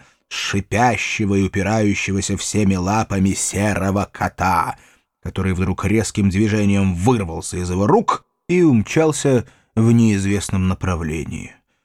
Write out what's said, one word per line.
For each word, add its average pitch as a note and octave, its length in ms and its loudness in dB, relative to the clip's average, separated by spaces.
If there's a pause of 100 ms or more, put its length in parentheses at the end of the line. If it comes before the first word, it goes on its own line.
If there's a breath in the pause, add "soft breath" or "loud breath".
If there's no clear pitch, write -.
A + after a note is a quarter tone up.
(280 soft breath)
шипящего G2+ 1080 -2
и G2 80 2
упирающегося G2 960 -2
всеми G2+ 380 0
лапами G2 580 0
серого G2 800 -2
кота, F#2 640 -2 (440 soft breath)
который F#2+ 320 -4
вдруг F#2 320 -2
резким G#2 440 0
движением G2+ 680 2
вырвался F2+ 600 -2
из F2+ 120 -4
его F#2 180 0
рук - 380 0 (220)
и F3+ 140 2
умчался D3 840 2 (300 soft breath)
в A2+ 160 4
неизвестном G2+ 760 2
направлении. E2 840 -4 (320)